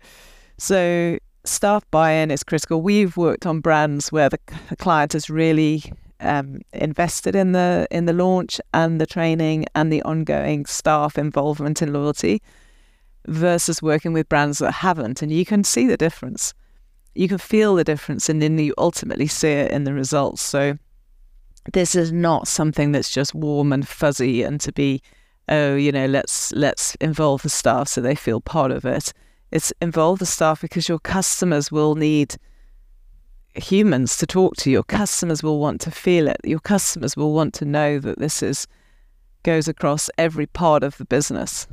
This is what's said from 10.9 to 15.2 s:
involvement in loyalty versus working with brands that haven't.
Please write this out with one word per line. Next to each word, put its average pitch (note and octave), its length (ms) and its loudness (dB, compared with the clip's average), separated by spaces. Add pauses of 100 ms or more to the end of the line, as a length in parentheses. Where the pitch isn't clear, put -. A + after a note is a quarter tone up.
involvement D3 640 -2
in D3 100 -2
loyalty D3 480 0 (840)
versus E3+ 560 0
working D#3 300 0
with D#3+ 160 0
brands D3 300 2
that - 140 -2
haven't. D3 480 -2